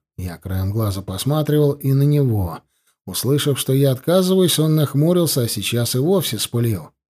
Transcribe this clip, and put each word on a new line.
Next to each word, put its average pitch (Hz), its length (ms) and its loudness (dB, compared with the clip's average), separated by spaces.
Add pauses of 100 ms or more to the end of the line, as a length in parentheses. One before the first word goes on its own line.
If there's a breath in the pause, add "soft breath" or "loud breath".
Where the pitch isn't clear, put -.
(160)
Я 87 200 -8
краем 95 360 -4
глаза 101 300 -2
посматривал 147 680 0
и 139 200 -2
на 139 100 2
него. 117 580 0 (460)
Услышав, 135 520 -2
что - 140 -2
я 135 200 4
отказываюсь, 180 680 2
он 156 160 2
нахмурился, 156 680 2
а 113 60 0
сейчас 117 460 -4
и 123 40 -2
вовсе 160 380 0
вспылил. 110 540 -4 (240)